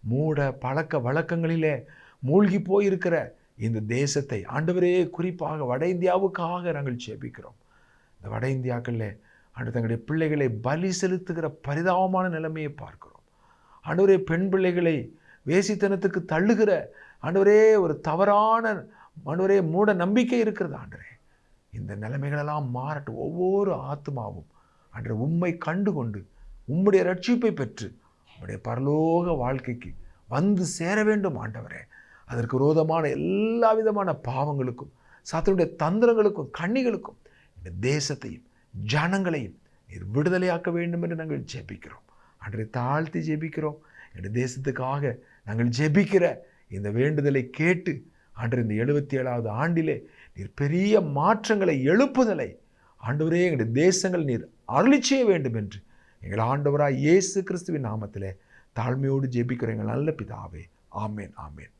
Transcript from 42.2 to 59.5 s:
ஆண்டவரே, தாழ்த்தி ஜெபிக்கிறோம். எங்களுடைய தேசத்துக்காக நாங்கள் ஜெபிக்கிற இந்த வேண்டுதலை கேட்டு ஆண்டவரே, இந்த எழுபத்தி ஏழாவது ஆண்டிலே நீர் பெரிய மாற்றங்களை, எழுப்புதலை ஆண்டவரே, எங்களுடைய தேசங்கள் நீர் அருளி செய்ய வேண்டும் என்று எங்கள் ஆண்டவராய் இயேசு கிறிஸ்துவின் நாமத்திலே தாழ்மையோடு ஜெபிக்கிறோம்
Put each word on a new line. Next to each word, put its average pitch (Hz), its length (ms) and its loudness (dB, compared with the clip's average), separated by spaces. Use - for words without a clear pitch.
ஆண்டவரே, 110 300 -8
தாழ்த்தி 147 500 -4
ஜெபிக்கிறோம். 156 560 -4
எங்களுடைய 104 200 -8
தேசத்துக்காக 131 840 -2
நாங்கள் 113 240 0
ஜெபிக்கிற 165 580 4
இந்த 101 220 -6
வேண்டுதலை 135 600 2
கேட்டு 170 560 -2
ஆண்டவரே, 117 340 -2
இந்த 104 40 -2
எழுபத்தி 139 400 0
ஏழாவது 123 360 -2
ஆண்டிலே 156 520 0
நீர் 95 200 -12
பெரிய 185 460 4
மாற்றங்களை, 170 840 2
எழுப்புதலை 220 720 4
ஆண்டவரே, 160 360 2
எங்களுடைய 127 300 2
தேசங்கள் 180 520 2
நீர் 139 240 -2
அருளி 233 380 4
செய்ய 269 220 2
வேண்டும் 156 300 2
என்று 104 260 -6
எங்கள் 107 260 -2
ஆண்டவராய் 143 480 2
இயேசு 180 480 4
கிறிஸ்துவின் 170 440 -6
நாமத்திலே 101 500 -8
தாழ்மையோடு 135 540 0
ஜெபிக்கிறோம் 120 400 -2